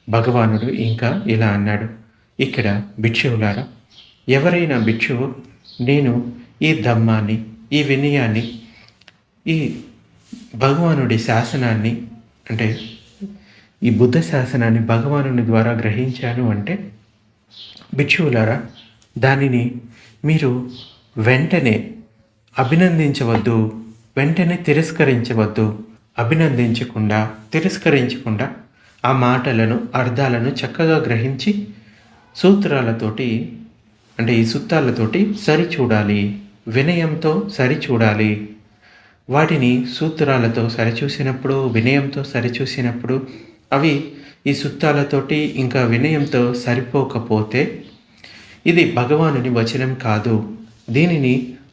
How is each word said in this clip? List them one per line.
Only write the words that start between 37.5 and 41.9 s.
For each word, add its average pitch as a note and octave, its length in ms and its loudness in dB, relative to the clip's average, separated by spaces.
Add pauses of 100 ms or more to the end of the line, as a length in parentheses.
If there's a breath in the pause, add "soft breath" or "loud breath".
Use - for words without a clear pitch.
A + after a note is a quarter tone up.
సరిచూడాలి." A2 960 0 (800 soft breath)
వాటిని C3 560 2 (100)
సూత్రాలతో B2+ 760 0
సరిచూసినప్పుడు, C3 960 -2
వినయంతో C3+ 560 0